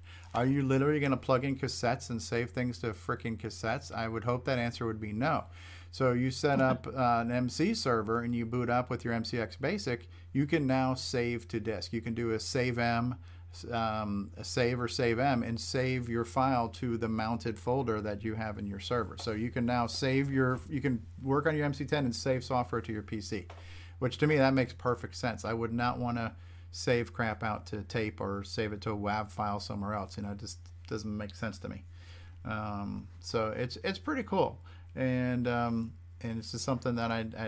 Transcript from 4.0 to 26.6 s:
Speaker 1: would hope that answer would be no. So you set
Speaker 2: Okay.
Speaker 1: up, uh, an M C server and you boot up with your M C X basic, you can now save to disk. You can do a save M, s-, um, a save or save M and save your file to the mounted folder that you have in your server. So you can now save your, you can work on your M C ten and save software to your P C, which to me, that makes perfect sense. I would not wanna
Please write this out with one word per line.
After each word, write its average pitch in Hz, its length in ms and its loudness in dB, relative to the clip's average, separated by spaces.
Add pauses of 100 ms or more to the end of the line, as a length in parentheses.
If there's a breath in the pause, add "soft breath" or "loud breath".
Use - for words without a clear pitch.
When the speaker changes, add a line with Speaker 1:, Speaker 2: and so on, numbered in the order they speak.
Speaker 1:
would 113 160 -2
hope 123 220 0
that 131 120 2
answer 117 280 0
would 110 160 -2
be 107 100 -6
no. 123 320 0 (480 loud breath)
So 127 220 4
you 123 180 4
set 139 300 4
Speaker 2:
Okay. 131 80 8
Speaker 1:
up, 127 180 0
uh, 120 340 4
an 117 100 0
M 123 180 2
C 180 240 2
server 117 480 2
and 120 140 0
you 117 100 0
boot 120 240 0
up 123 200 4
with 123 140 -2
your 117 100 0
M 113 120 0
C 120 140 -2
X 107 160 -2
basic, 160 520 -2 (260 soft breath)
you 135 120 4
can 147 220 2
now 131 260 4
save 120 540 0
to 113 120 -2
disk. 104 340 -4
You 113 80 0
can 117 120 -4
do 117 180 0
a 110 80 2
save 123 380 0
M, 120 380 2 (360 soft breath)
s-, - 200 -14
um, 107 680 0
a 104 60 -10
save 120 360 2
or 120 80 0
save 117 300 2
M 127 240 4
and 113 180 -2
save 127 480 0
your 117 180 2
file 127 440 4
to 117 280 -2
the 110 120 0
mounted 110 480 0
folder 120 440 2
that 104 220 -4
you 110 120 0
have 107 240 -4
in 104 80 -4
your 98 120 -4
server. 107 380 -2
So - 140 -4
you 110 180 -2
can 120 160 0
now 120 220 2
save 135 440 2
your, 131 280 4 (100)
you 147 100 -2
can 120 220 2 (220)
work 139 240 4
on 156 80 4
your 147 100 2
M 143 80 2
C 139 120 -4
ten 147 200 2
and 117 100 0
save 131 280 2
software 123 380 0
to 113 120 -6
your 107 100 -4
P 107 160 -4
C, 98 280 -6 (500 loud breath)
which 127 220 0
to 151 80 6
me, 151 100 6
that 135 160 8
makes 131 200 4
perfect - 420 0
sense. 113 280 -2
I 110 100 0
would 113 200 0
not 120 240 2
wanna 120 380 -2 (360 soft breath)